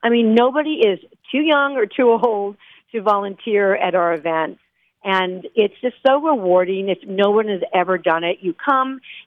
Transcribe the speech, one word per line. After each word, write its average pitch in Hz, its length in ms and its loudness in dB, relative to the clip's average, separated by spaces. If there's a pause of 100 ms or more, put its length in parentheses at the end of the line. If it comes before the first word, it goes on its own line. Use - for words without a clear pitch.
I 233 80 -2
mean, 233 240 4
nobody 269 420 2
is 202 240 2 (320)
too 269 100 -2
young 285 340 0
or 233 100 0
too 240 260 2
old 208 460 -2 (360)
to 226 80 -6
volunteer 202 760 0
at 180 200 -2
our 170 180 2
event. 160 440 -4 (460)
And 185 520 -2
it's 208 240 0
just 247 160 -4 (100)
so 269 140 4
rewarding 190 680 0
if 180 80 -2 (100)
no 196 220 0
one 214 180 2
has 190 140 -4 (120)
ever 185 260 0
done 165 260 0
it. 175 160 -2
You 180 120 -4
come, 262 460 -2 (280)